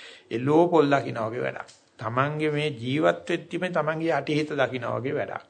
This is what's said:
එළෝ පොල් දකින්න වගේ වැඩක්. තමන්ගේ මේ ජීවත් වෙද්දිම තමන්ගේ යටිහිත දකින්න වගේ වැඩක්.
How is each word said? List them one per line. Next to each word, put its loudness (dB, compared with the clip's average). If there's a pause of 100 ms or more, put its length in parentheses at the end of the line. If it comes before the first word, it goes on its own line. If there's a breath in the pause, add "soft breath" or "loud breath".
(280 loud breath)
එළෝ 4
පොල් 6
දකින්න 0
වගේ -4
වැඩක්. -8 (160)
තමන්ගේ 0
මේ 0
ජීවත් 0
වෙද්දිම -4
තමන්ගේ 0
යටිහිත 0
දකින්න -2
වගේ -4
වැඩක්. -6